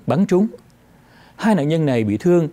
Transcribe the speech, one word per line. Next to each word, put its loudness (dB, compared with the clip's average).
bắn 0
trúng. 2
Hai 0
nạn 0
nhân 0
này 0
bị -2
thương 2